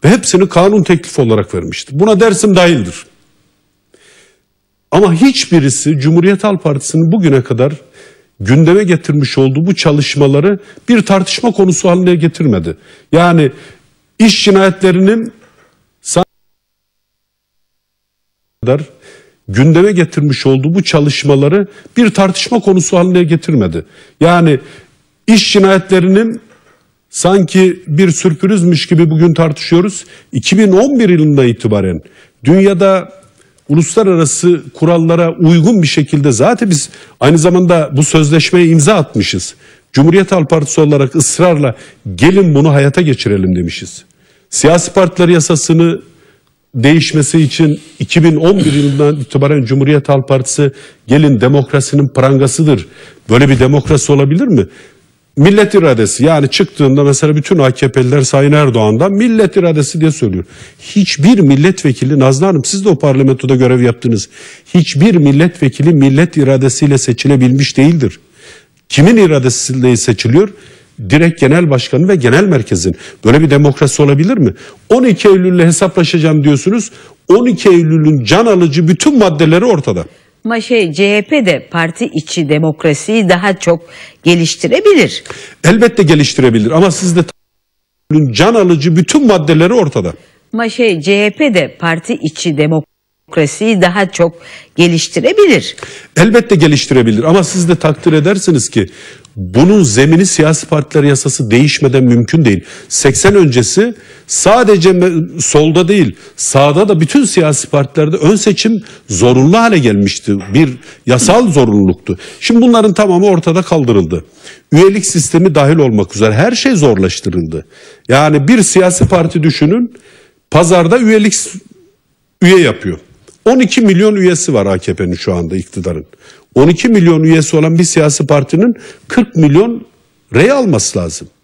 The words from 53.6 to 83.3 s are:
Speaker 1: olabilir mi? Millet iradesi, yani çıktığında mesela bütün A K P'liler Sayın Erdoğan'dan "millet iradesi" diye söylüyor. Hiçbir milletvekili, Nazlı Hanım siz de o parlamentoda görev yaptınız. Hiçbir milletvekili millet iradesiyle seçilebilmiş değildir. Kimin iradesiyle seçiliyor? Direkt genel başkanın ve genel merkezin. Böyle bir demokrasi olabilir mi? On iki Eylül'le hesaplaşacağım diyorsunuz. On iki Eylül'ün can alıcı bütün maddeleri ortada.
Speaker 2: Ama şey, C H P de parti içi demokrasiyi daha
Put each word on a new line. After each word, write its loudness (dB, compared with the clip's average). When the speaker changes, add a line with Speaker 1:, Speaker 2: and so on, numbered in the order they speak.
Speaker 1:
olabilir 0
mi? 0
Millet 2
iradesi, 0
yani 0
çıktığında 0
mesela 0
bütün -2
A 2
K -2
P'liler 0
Sayın 0
Erdoğan'dan 0
"millet 0
iradesi" -2
diye 0
söylüyor. -4
Hiçbir 0
milletvekili, 0
Nazlı 2
Hanım -2
siz -6
de 0
o 0
parlamentoda 0
görev 2
yaptınız. -2
Hiçbir 0
milletvekili 0
millet 2
iradesiyle 0
seçilebilmiş 0
değildir. 0
Kimin 2
iradesiyle 0
seçiliyor? 0
Direkt 0
genel 2
başkanın -2
ve 0
genel 0
merkezin. -2
Böyle 4
bir 0
demokrasi 0
olabilir 0
mi? 0
On 2
iki 2
Eylül'le 2
hesaplaşacağım 0
diyorsunuz. -2
On 2
iki 0
Eylül'ün 2
can 0
alıcı 0
bütün 0
maddeleri 2
ortada. -2
Speaker 2:
Ama -4
şey, -2
C -2
H -2
P -2
de -4
parti -6
içi -6
demokrasiyi -2
daha -2